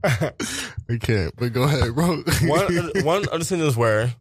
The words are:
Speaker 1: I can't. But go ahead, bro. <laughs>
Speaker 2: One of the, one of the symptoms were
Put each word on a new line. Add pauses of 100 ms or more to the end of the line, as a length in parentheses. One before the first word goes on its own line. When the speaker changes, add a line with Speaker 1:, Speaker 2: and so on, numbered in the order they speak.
Speaker 1:
I
can't.
But
go
ahead,
bro.
<laughs>
Speaker 2:
One
of
the,
one
of
the
symptoms
were